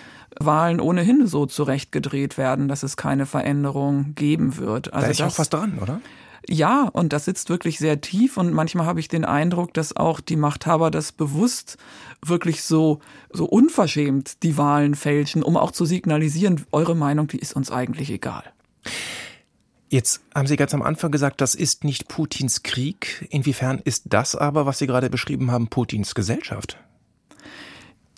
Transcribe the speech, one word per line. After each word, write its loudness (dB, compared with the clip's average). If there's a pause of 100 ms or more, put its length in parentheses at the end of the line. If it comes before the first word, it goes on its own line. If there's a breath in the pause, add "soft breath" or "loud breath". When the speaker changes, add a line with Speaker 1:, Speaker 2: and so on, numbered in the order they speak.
(400 loud breath)
Speaker 1:
Wahlen 4
ohnehin 6
so 2
zurechtgedreht -2
werden, 0
dass -4
es -6
keine 0
Veränderung 0
geben 0
wird. -4
Also 2
Speaker 2:
Da 2
ist 0
Speaker 1:
das 0
Speaker 2:
auch -4
was 2
dran, -2
oder? -4 (480 loud breath)
Speaker 1:
Ja, 4
und 0
das -2
sitzt -4
wirklich -2
sehr 0
tief 0
und 2
manchmal 0
habe -2
ich -6
den 0
Eindruck, 0
dass -4
auch 0
die -4
Machthaber 2
das -4
bewusst -2 (480 loud breath)
wirklich 0
so, 2 (300 loud breath)
so -4
unverschämt 2
die 2
Wahlen 4
fälschen, 0
um 2
auch 2
zu -2
signalisieren, 0
eure 2
Meinung, 0
die -6
ist -8
uns -4
eigentlich -6
egal. -8 (1500 loud breath)
Speaker 2:
Jetzt 0 (120)
haben 0
Sie 2
ganz 2
am 0
Anfang -2
gesagt, 0
das 2
ist -2
nicht -4
Putins -4
Krieg. -6
Inwiefern 0
ist -2
das 0
aber, 0
was -2
Sie 0
gerade 2
beschrieben -2
haben, 0
Putins -2
Gesellschaft? -4 (1400 loud breath)